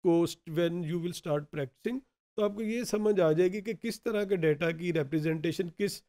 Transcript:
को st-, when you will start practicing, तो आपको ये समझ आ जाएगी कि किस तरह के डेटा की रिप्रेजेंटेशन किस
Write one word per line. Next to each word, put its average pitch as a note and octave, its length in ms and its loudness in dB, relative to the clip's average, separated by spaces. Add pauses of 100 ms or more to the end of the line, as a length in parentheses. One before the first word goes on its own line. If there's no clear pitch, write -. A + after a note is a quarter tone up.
को E3+ 200 4
st-, E3 320 -6
when E3+ 140 2
you E3+ 240 -4
will E3+ 180 -4
start D3+ 260 -2
practicing, D3+ 600 -6 (360)
तो G#3+ 80 0
आपको G#3 180 -2
ये A3+ 220 -2
समझ G#3+ 360 2
आ D#3+ 120 6
जाएगी F#3 280 2
कि G#3 140 -6
किस - 300 -8
तरह G#3+ 200 0
के G3 120 0
डेटा D#3+ 340 2
की E3+ 200 -4
रिप्रेजेंटेशन D#3+ 760 -2
किस - 400 -4